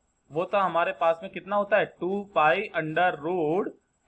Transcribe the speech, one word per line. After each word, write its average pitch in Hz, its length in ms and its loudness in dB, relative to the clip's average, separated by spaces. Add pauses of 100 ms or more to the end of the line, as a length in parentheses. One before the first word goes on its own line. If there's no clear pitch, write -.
(320)
वो 165 140 -4
था 202 160 0
हमारे 175 320 0
पास 165 300 0
में 190 80 -12
कितना 202 240 -6
होता 202 220 2
है, 190 80 2 (140)
टू 190 220 -4 (140)
पाई 165 400 4
under 165 400 0
root 165 520 -2 (400)